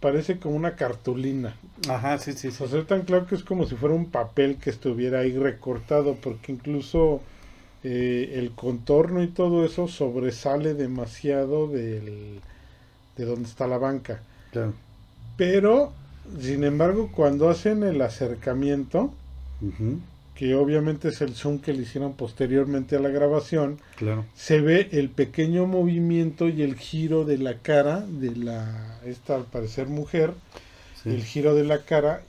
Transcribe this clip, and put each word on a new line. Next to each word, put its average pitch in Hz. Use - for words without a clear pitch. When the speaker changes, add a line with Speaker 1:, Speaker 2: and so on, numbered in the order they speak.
Speaker 1:
parece 151
como 151
una 165
cartulina. 127
Speaker 2:
Ajá, 135
sí, 143
sí, 135
sí. 120
Speaker 1:
O 131
sea, 147
tan 190
claro 180
que 202
es 185
como 180
si 127
fuera 147
un 170
papel 135
que -
estuviera 123
ahí 127
recortado, 135
porque 117
incluso, 143
eh, 123
el 120
contorno 143
y 175
todo 175
eso 170
sobresale 139
demasiado 139
del, 107
de 127
donde 117
está 127
la 127
banca. 135
Speaker 2:
Claro. 110
Speaker 1:
Pero, 202
sin 139
embargo, 175
cuando 147
hacen 214
el 170
acercamiento, 135
Speaker 2:
Ujú. 104
Speaker 1:
que 131
obviamente 151
es 151
el 131
zoom 143
que 143
le 131
hicieron 135
posteriormente 135
a 139
la 139
grabación, 147
Speaker 2:
Claro. 107
Speaker 1:
se 156
ve 170
el 139
pequeño 160
movimiento 170
y 151
el 135
giro 160
de 147
la 131
cara 147
de 131
la, 113
esta 123
al 131
parecer 117
mujer, 156
Speaker 2:
Sí. 110
Speaker 1:
el 113
giro 143
de 147
la 151
cara, 151